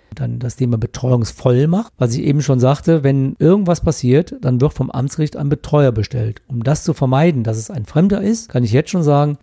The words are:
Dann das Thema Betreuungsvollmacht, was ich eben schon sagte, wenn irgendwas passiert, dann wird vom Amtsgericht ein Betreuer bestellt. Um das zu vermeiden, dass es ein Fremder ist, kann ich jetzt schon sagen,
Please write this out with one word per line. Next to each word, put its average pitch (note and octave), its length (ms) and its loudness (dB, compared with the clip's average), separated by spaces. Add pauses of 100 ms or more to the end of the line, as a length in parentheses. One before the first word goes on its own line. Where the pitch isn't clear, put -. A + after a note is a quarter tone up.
(140)
Dann A#2+ 260 -6
das A#2+ 160 -8
Thema A#2+ 220 0
Betreuungsvollmacht, B2+ 1200 0
was A#2+ 180 0
ich D3+ 80 -4
eben C#3+ 180 0
schon C3+ 180 0
sagte, C#3 440 2
wenn C#3 360 0
irgendwas F3 420 2
passiert, C#3+ 600 0
dann B2+ 180 0
wird C#3+ 140 2
vom B2+ 180 -4
Amtsgericht C#3+ 460 -4
ein C#3+ 120 -4
Betreuer D3 420 2
bestellt. A2 560 -4
Um A#2+ 160 -6
das C#3+ 200 -2
zu D#3 100 -2
vermeiden, C3+ 500 2
dass A2 140 -4
es A2+ 140 -10
ein B2 140 -8
Fremder G3 360 0
ist, A3 280 -4
kann B2 140 0
ich A2 80 -2
jetzt C3+ 180 0
schon F3 140 0
sagen, D3 400 2